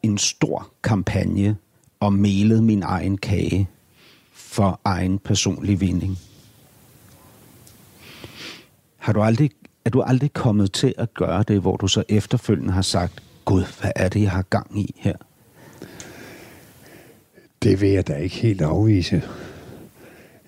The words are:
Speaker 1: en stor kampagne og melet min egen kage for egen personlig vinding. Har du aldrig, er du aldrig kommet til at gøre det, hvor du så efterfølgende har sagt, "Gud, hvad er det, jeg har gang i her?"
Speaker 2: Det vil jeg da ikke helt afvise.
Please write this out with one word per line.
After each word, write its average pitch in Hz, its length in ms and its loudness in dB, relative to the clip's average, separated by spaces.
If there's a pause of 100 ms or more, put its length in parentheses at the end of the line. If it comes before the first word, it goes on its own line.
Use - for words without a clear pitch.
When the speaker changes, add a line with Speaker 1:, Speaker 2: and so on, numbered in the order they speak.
Speaker 1:
en 104 140 0
stor - 520 -4 (140)
kampagne 101 720 0 (440)
og 104 140 2
melet 101 500 4
min 107 200 2
egen 92 340 -2
kage 92 520 -2 (640)
for - 520 -2
egen 92 340 0
personlig 95 600 0
vinding. 92 360 -2 (2750)
Har - 160 0
du 104 80 0
aldrig, 117 300 2 (340)
er 120 40 0
du 123 120 4
aldrig 131 320 2
kommet 104 380 2
til - 260 0
at - 160 -4
gøre 85 340 0
det, 101 140 2
hvor 92 160 0
du 98 100 -2
så 98 220 2
efterfølgende 104 640 0
har 92 80 2
sagt, - 420 -2 (220)
"Gud, 92 180 2 (180)
hvad - 140 -2
er 92 140 0
det, 104 120 0
jeg 101 100 2
har 90 100 -2
gang - 380 -4
i - 180 -4
her?" - 180 -2 (2500)
Speaker 2:
Det 98 180 4
vil 101 80 4
jeg 95 180 2
da 73 80 -4
ikke 80 200 -6
helt 101 260 0
afvise. 90 640 2 (1200)